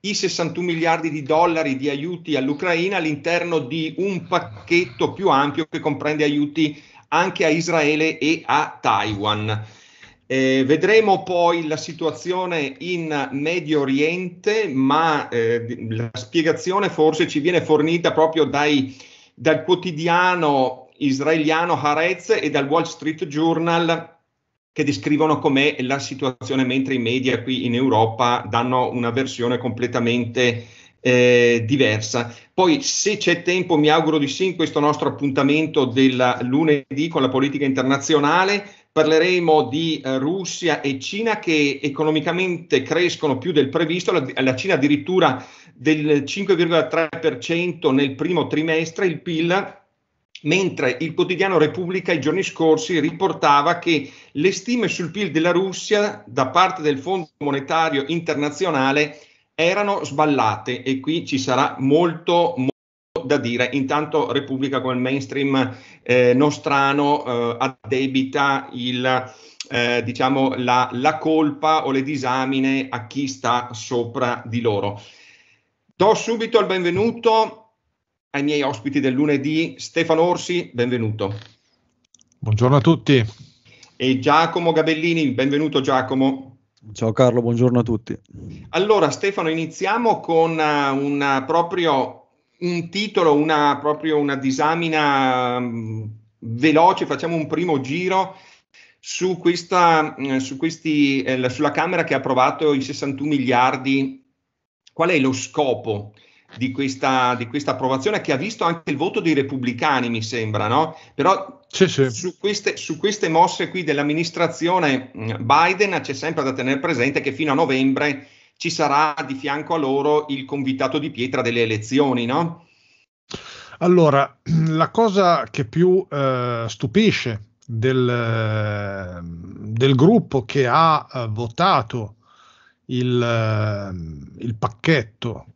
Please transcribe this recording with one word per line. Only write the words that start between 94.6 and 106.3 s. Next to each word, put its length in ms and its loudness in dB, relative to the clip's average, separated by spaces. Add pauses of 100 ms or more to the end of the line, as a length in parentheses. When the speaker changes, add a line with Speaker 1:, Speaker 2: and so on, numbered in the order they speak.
Speaker 1:
mm, 460 -6 (340)
veloce, 680 2
facciamo 280 -4
un 120 -2
primo 340 -2
giro 560 -2 (640)
su 380 -4
questa, 800 2
mm, 160 -2
su 200 -4
questi, 640 0
eh, 140 -2
la, 120 0
sulla 240 0
Camera 320 0
che 100 0
ha 40 2
approvato 540 2
i 100 0
sessantuno 480 -6
miliardi. 920 0 (680)
Qual 180 2
è 80 2
lo 140 2
scopo 800 -4 (440)